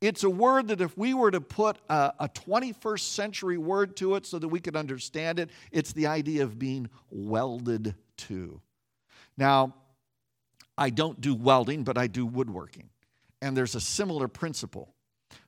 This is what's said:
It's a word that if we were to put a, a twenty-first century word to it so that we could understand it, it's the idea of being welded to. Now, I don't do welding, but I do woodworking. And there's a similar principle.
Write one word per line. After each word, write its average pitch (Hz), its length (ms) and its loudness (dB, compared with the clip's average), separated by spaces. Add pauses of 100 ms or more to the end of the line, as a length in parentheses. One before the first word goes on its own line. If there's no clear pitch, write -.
It's 202 240 0
a 196 40 6
word 240 380 4
that 202 140 0
if 170 160 -2
we 240 160 0
were 240 180 4
to 180 80 0
put 208 380 0 (120)
a, 147 300 4
a 147 80 -2
twenty-first 214 880 -2
century 196 440 -2
word 196 400 0
to 190 180 2
it 196 100 -4
so 175 120 -8
that 160 120 -4
we 170 100 0
could 170 160 -6
understand 156 640 -4
it, 165 100 -2 (220)
it's 160 220 0
the 156 140 0
idea 151 360 0
of 117 160 -4
being 131 300 -4 (200)
welded 113 840 -2 (220)
to. 90 420 -10 (800)
Now, 135 380 4 (1000)
I 139 120 2
don't 135 320 -2
do 139 120 2
welding, 127 520 4
but 123 120 0
I 123 100 2
do 120 180 -2
woodworking. 113 640 -6 (520)
And 135 140 -4
there's 127 200 0
a 120 40 -2
similar 156 480 -2
principle. - 680 -8 (540)